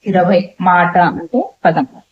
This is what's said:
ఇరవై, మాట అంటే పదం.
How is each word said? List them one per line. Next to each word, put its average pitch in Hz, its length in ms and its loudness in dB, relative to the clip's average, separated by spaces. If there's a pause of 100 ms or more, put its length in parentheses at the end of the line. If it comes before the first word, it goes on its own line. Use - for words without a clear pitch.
ఇరవై, 185 560 0
మాట 175 360 2
అంటే 175 520 -2 (160)
పదం. 156 220 0 (240)